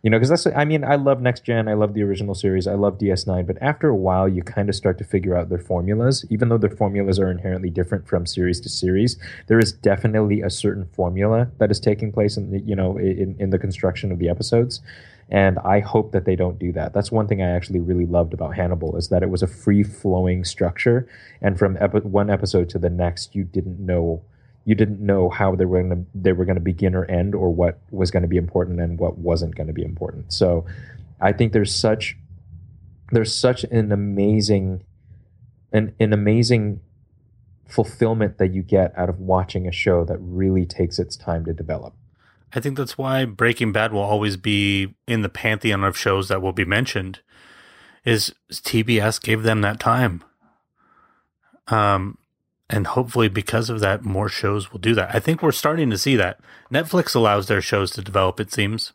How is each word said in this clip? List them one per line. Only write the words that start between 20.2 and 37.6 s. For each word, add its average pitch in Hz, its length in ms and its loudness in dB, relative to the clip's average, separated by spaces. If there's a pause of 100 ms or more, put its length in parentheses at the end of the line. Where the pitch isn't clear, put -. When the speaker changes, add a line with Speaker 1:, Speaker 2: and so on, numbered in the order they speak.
Speaker 1:
structure. 120 600 0 (340)
And 98 160 0
from 95 240 2
epi-, 101 260 2
one 101 220 2
episode 95 400 0
to 90 100 -6
the 85 120 0
next, 87 440 -4
you 98 80 -2
didn't 90 360 -6
know, 85 420 -2 (420)
you 110 120 2
didn't 104 240 2
know 98 300 4
how 95 260 0
they 92 80 2
were 90 180 2
gonna, 90 220 -2 (100)
they 95 200 2
were 90 100 0
gonna 90 160 0
begin 90 340 0
or 92 120 0
end, 90 280 0
or 92 160 0
what 85 300 0 (100)
was 95 220 -2
gonna 87 160 2
be 87 80 0
important 87 460 0
and 85 180 -4
what 85 180 -2
wasn't 82 380 -2
gonna 78 160 -6
be 78 100 -6
important. - 520 -8
So 85 320 2 (560)
I 95 100 4
think 113 220 2
there's 104 200 2
such, - 440 -2 (960)
there's 113 200 2
such 127 300 0
an 107 300 0
amazing, 101 880 0 (880)
an, 107 300 2
an 107 100 4
amazing 107 680 2 (840)